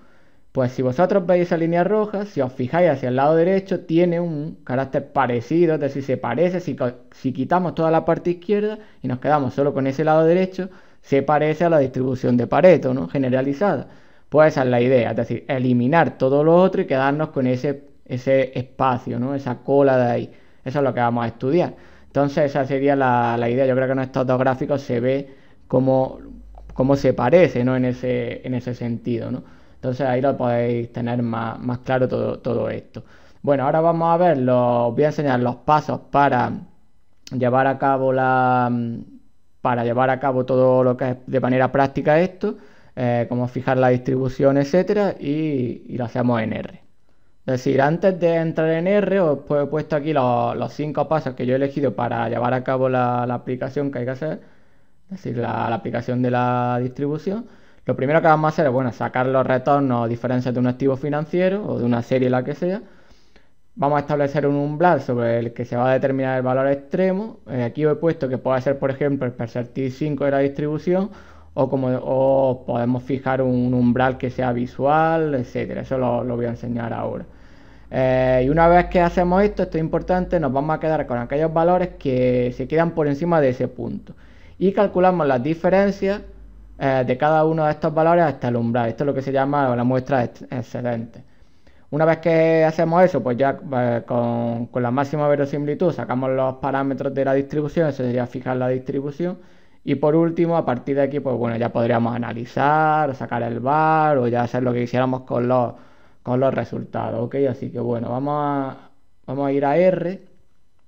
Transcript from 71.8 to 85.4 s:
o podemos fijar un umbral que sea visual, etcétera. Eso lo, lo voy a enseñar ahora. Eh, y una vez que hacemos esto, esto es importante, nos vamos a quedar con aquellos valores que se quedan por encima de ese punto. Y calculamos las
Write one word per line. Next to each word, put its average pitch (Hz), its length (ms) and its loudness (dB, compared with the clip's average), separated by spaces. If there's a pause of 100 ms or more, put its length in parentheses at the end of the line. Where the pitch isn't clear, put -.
o 135 640 2
podemos 123 380 -2
fijar 131 360 -2
un 127 320 0
umbral 127 460 2
que 123 120 -6
sea 127 220 -2
visual, 151 840 0
etcétera. 123 460 -6
Eso 131 140 -4
lo, 123 280 0
lo 123 100 -4
voy 120 120 -2
a 117 40 -4
enseñar 117 420 -6
ahora. 113 320 -6 (640)
Eh, 127 560 2
y 131 40 2
una 165 180 4
vez 175 200 6
que 180 140 2
hacemos 180 440 2
esto, 208 180 -2
esto 165 160 -4
es 160 60 -2
importante, 175 560 -2
nos 135 120 -2
vamos 147 220 -2
a 147 60 -4
quedar 156 260 -2
con 120 120 -4
aquellos 143 340 -2
valores 170 380 2 (100)
que 123 560 0
se 127 100 -6
quedan 165 240 0
por 156 160 0
encima 156 340 0
de 135 100 4
ese 127 180 -2
punto. 117 460 -12 (440)
Y 190 140 2
calculamos 185 520 2
las 131 160 2